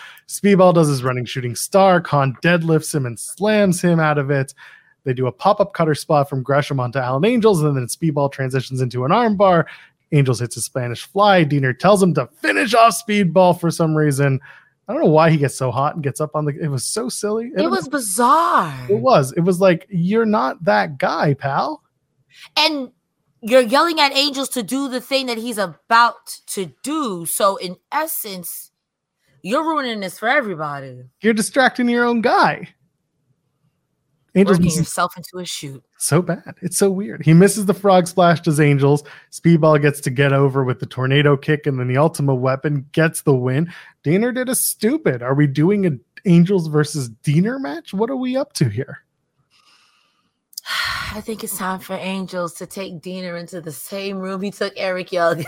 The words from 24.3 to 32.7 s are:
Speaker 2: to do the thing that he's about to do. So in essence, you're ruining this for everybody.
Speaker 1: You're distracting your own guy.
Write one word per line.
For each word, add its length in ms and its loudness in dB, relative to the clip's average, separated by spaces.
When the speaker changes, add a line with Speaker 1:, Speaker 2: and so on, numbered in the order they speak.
Speaker 2:
to 120 -4
do 260 -4
the 140 -6
thing 240 -4
that 100 -6
he's 220 -8
about 880 0
to 260 -8
do. 440 -6
So 300 0
in 200 -10
essence, 800 -8
you're 200 -2
ruining 380 -4
this 180 -10
for 100 -4
everybody. 720 -4
Speaker 1:
You're 140 2
distracting 540 0
your 180 2
own 160 0
guy. 480 2